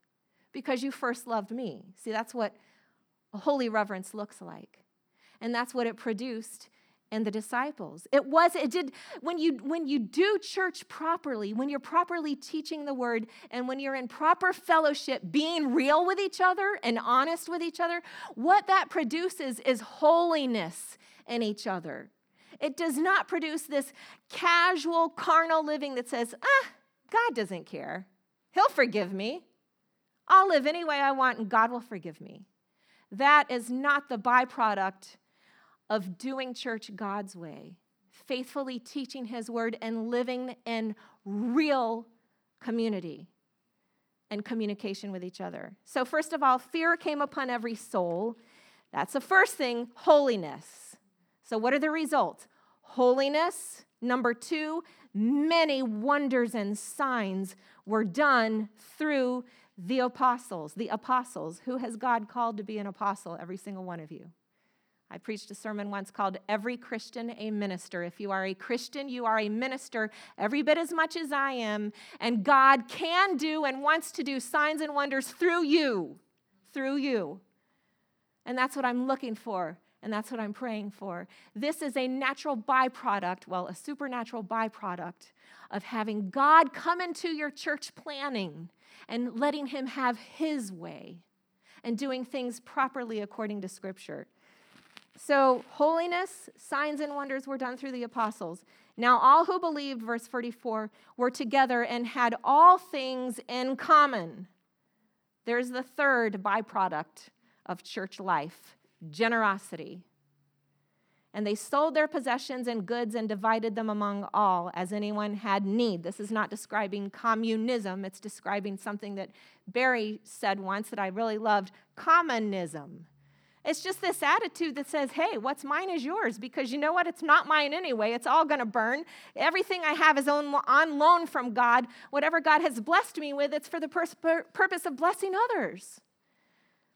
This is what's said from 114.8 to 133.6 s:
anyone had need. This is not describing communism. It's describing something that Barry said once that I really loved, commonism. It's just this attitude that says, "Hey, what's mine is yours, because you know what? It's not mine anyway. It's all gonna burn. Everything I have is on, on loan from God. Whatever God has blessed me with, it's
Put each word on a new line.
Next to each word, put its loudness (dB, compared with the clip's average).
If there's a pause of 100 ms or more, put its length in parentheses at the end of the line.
anyone -4
had 0
need. 0
This -8
is -8
not -2
describing -4
communism. -2
It's -12
describing -6
something -10
that -10 (360)
Barry 0
said -2
once -4
that -10
I -2
really -2
loved, 2 (220)
commonism. 0 (580)
It's -2
just -6
this -2
attitude 0
that -6
says, -2
"Hey, -2
what's -6
mine -2
is -4
yours, -2
because -6
you -4
know 2
what? 2
It's -8
not 6
mine 2
anyway. -2
It's -4
all 6
gonna 0
burn. 0 (300)
Everything 0
I 2
have 6
is 2
on, 2 (140)
on 6
loan 8
from -4
God. 4 (220)
Whatever 2
God 6
has 0
blessed 2
me -6
with, 0
it's -4